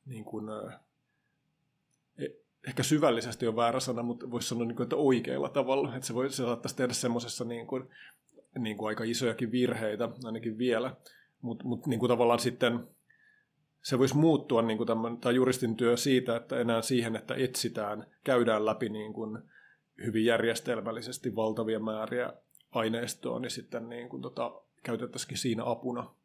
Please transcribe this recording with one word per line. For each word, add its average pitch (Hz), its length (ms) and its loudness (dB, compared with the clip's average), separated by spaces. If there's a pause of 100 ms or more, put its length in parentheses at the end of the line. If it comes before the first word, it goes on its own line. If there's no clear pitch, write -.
niin 113 180 -12
kuin, 107 260 -8
ö, 104 220 -10 (1500)
e-, 139 180 -8 (320)
ehkä 131 160 -2
syvällisesti 127 640 2
on 110 80 0
väärä 120 240 2
sana, 120 240 -2
mutta 120 280 -6
voisi 117 160 -4
sanoa, 120 180 -2
niin 117 100 -4
kuin, 123 100 -2
että - 100 -2
oikealla 139 540 2
tavalla. 131 460 0
Että 131 120 -8
se 120 60 -6
voi, 127 160 0
se 135 60 -8
saattaisi 120 400 -4
tehdä 123 180 0
semmosessa 120 520 -2
niin 117 220 -8
kuin, 131 220 -6 (720)
niin 107 180 -2
kuin 107 100 -4
aika 110 160 -2
isojakin 117 480 0
virheitä, 117 580 0 (140)
ainakin 113 340 -6
vielä. 123 380 0 (460)
Mut, 117 220 -6
mut 123 240 -4
niin 117 120 2
kuin 123 100 4
tavallaan 120 300 6
sitten 120 480 0 (960)
se 127 160 0
voisi 135 180 6
muuttua, 139 440 6
niin 113 160 2
kuin 113 100 0
tämän, 117 300 0
tai 123 180 2
juristin 127 400 2
työ 120 220 4
siitä, 123 380 4
että 123 240 -4
enää 113 220 2
siihen, 117 340 0
että - 200 -6
etsitään, 110 720 -4 (160)
käydään 113 420 4
läpi, 107 240 0
niin 107 240 -8
kuin, 110 260 -8 (680)
hyvin 110 200 2
järjestelmällisesti 117 1120 0
valtavia 110 440 0
määriä 110 540 -4 (380)
aineistoa, 117 680 -2
niin 123 120 -6
sitten, 117 380 -10
niin 120 200 -10
kuin, 131 120 -10
tota, 127 400 -8 (220)
käytettäisikin - 540 -6
siinä 113 280 -2
apuna 120 480 -4 (120)